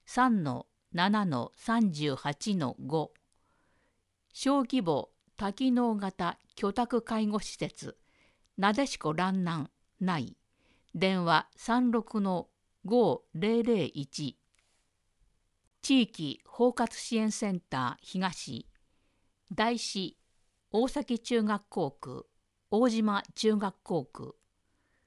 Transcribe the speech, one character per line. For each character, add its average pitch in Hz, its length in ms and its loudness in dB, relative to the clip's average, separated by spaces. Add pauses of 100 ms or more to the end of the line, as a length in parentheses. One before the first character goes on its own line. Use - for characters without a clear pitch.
三 240 400 2
の 123 220 -4 (260)
七 202 320 2
の 127 320 -2
三 226 360 2
十 147 220 0
八 147 420 -4
の 139 220 -2
五。 143 360 -4 (1200)
小 277 300 2
規 254 180 -2
模 151 260 0 (300)
多 202 160 -4
機 262 180 0
能 240 240 2
型 190 420 -4 (160)
居 202 200 -2
宅 240 260 0
介 220 260 -2
護 208 140 -2
施 - 160 -10
設、 - 400 -8 (640)
な 202 160 2
で 277 100 2
し - 140 -6
こ 156 160 -2
蘭 185 240 0
南、 165 320 -2 (280)
内。 175 380 -2 (580)
電 185 300 2
話 160 320 4
三 247 340 2
六 220 300 0
の 185 300 -2 (340)
五 196 480 4
零 220 300 2
零 220 240 2
一。 - 520 -8 (1400)
地 262 220 4
域 151 420 -4
包 - 240 2
括 240 240 0
支 - 240 -6
援 220 160 0
セ 208 180 -4
ン 180 100 -2
タ 127 380 -4
ー、 - 60 -20
東。 180 640 -6 (880)
第 226 240 0
四、 - 400 -6 (520)
大 240 180 2
崎 247 300 -2
中 233 240 0
学 208 280 -2
校 151 220 -2
区、 - 340 -12 (440)
大 233 200 4
島 214 320 0 (120)
中 214 220 2
学 202 260 -4
校 156 220 -2
区。 - 320 -14 (720)